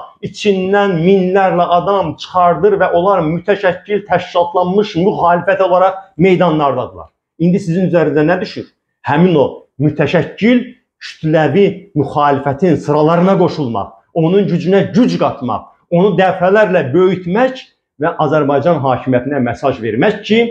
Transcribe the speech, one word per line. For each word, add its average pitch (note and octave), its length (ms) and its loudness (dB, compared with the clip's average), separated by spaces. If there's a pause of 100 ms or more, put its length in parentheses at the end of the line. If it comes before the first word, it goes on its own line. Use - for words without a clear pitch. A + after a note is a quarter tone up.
(180)
içindən F#3+ 800 -2
minlərlə F#3 720 2
adam F3 460 0
çıxardır F3 640 2
və F3+ 100 2
onlar F3+ 320 2
mütəşəkkil, F#3+ 840 -2
təşkilatlanmış F3+ 920 -2
müxalifət F3+ 680 2
olaraq F#3 380 2 (160)
meydanlardadırlar. C#3+ 960 0 (260)
İndi F3 200 2
sizin E3+ 300 -2
üzərinizə D3+ 340 2
nə F3+ 160 2
düşür? - 280 -10 (380)
Həmin D#3+ 300 2
o C3 100 2 (280)
mütəşəkkil E3 880 0 (400)
kütləvi D#3 640 0 (300)
müxalifətin C#3+ 840 0
sıralarına E3 580 2
qoşulmaq, B2+ 520 -2 (220)
onun E3+ 360 0
gücünə E3+ 440 0
güc F3+ 280 2
qatmaq, A#2+ 480 -4 (200)
onu F3+ 280 2
dəfələrlə F#3 760 2
böyütmək F#3 680 0 (400)
və E3 140 -2 (100)
Azərbaycan D3 600 0
hakimiyyətinə C3 600 -2
mesaj A#2+ 380 -4
vermək C#3+ 420 -2
ki, A3 160 0 (120)